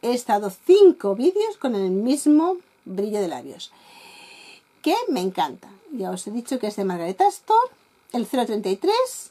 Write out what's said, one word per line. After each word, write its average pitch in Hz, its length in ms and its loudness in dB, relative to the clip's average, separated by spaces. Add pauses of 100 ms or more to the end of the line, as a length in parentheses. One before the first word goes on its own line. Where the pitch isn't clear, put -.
He 233 100 -2
estado 208 380 -2
cinco 349 640 6
vídeos 381 440 0
con 247 160 -4
el 190 160 -2
mismo 294 680 2 (280)
brillo 208 360 -4
de 185 80 -2
labios, 135 440 -14 (1080)
que 311 120 0 (140)
me 269 120 -2
encanta. 180 480 -6 (240)
Ya 190 180 -6
os 185 160 -10
he 208 40 -10
dicho 240 280 -6
que 220 80 -6
es 208 100 -8
de 202 80 -4
Margaret 180 360 -4
Astor, 440 500 2 (420)
el 240 140 -4
cero 247 180 0
treinta 208 240 -4
y 190 80 0
tres 466 540 -2